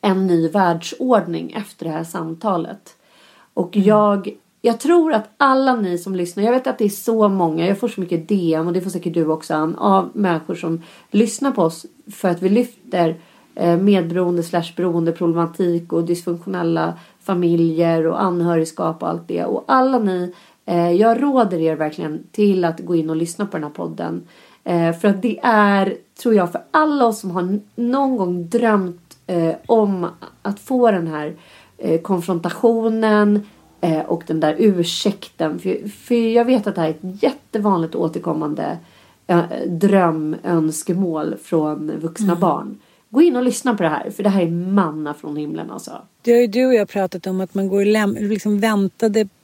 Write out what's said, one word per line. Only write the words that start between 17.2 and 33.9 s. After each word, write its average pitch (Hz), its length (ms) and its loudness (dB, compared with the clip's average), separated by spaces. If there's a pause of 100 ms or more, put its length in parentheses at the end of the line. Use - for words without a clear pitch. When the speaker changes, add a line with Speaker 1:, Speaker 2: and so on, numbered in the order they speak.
Speaker 1:
familjer 165 840 2
och 170 160 -2
anhörigskap 170 800 -2
och 170 60 -2
allt 170 180 -6
det. 175 180 -4
Och - 220 -4
alla 262 320 4
ni, 180 340 -2 (320)
eh, 175 260 2
jag 226 320 4
råder 233 360 2
er 160 160 0
verkligen 156 560 -6
till 196 340 2
att 165 140 -2
gå 175 160 -4
in 160 140 0
och 160 60 -2
lyssna 165 300 -4
på 190 120 -10
den 151 60 -6
här 147 80 -10
podden. 170 560 -8 (360)
Eh, 170 360 0
för 214 80 2
att 196 140 2
det 220 220 -2
är, 202 520 4 (260)
tror 226 140 4
jag, 175 160 2
för - 100 -8 (100)
alla 302 340 4
oss 214 140 0
som 185 120 -8
har 180 100 -4
n-, 196 200 -2 (140)
någon 254 420 0
gång 180 320 -4
drömt, 202 680 -2 (100)
eh, 170 240 0 (140)
om 202 420 2 (340)
att 202 180 -6
få 247 320 2
den 175 160 0
här, 156 280 -8 (420)
eh, 165 240 0
konfrontationen, 208 1500 0 (340)
eh, 160 180 0